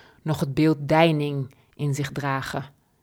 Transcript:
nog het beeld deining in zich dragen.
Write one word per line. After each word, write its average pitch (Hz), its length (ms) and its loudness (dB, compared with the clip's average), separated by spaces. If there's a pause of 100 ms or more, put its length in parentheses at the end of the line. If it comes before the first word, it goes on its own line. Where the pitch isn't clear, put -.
(220)
nog 156 180 -2
het 139 140 -4
beeld 156 260 4
deining 147 760 2 (200)
in 143 200 -2
zich 139 180 -4
dragen. 135 520 -4 (380)